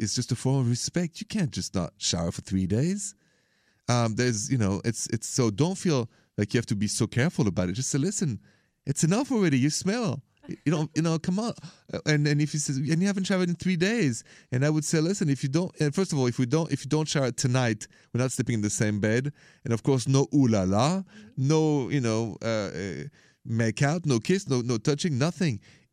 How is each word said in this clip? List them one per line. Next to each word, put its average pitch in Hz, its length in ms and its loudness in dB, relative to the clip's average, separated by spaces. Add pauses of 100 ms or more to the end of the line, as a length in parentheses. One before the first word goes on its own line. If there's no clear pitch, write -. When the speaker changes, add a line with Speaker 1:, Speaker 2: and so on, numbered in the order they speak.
Speaker 1:
is 107 140 -2
just 123 180 -4
a 117 40 0
form 135 240 0
of 120 100 2
respect. 165 500 -4
You 220 60 -10
can't 180 240 -2
just - 240 -6
not 87 240 -4
shower 85 340 -2
for - 80 -10
three 95 260 -2
days. 156 480 -2 (720)
Um, 117 280 2
there's, 120 340 0
you 135 80 2
know, 98 260 0
it's, - 280 -2
it's, - 160 -4
so 120 200 2
don't 151 300 0
feel 135 320 0 (260)
like 104 160 0
you 123 60 4
have 117 80 0
to 117 80 -2
be 104 140 0
so - 180 0
careful 131 400 0
about 92 220 0
it. 90 60 -2
Just 127 140 -6
say, 143 100 0
"Listen, 147 420 -2 (440)
it's - 200 -2
enough 208 260 0
already. 175 300 4
You 143 100 4
smell. 190 520 -2 (260)
You - 240 -4
don't, 156 240 0
you 165 60 2
know, 165 180 0
come 185 180 -2
on." 226 140 -2 (420)
Uh, - 100 -6
and, 151 220 2
and 147 160 2
if 147 80 0
he 156 80 -4
says, 143 200 -4
"And 151 220 0
you 196 60 2
haven't 196 220 -2
showered 185 200 2
in 175 60 -2
three 180 220 -2
days?" 180 480 0 (260)
And 127 140 0
I 151 60 4
would 151 140 0
say, 160 160 0
"Listen, 175 280 0
if 135 160 0
you 139 40 -2
don't, 165 320 -2
and 147 140 0
first 190 180 0
of 151 60 0
all, 131 80 4
if 120 100 0
we 127 100 0
don't, 156 260 0
if 135 120 -2
you 135 40 -12
don't 151 180 2
shower 135 240 0
tonight, 123 560 0 (260)
we're 117 80 0
not 127 120 0
sleeping 120 220 -2
in 110 60 0
the 104 100 0
same 104 280 0
bed." 117 340 0 (300)
And 113 100 -4
of 113 120 0
course, 135 240 2
no 135 260 4
ooh 135 140 6
la 104 160 4
la, 131 380 2
Speaker 2:
Mm-hmm. - 460 -6
Speaker 1:
no, 151 400 2
you 143 120 0
know, 113 420 0
uh, 110 320 -2
uh, 87 300 -6 (400)
make 113 380 0
out, 160 220 2
no 131 140 2
kiss, 185 300 0
no, 127 140 2
no 117 160 -2
touching, 147 380 0
nothing. 147 440 0 (320)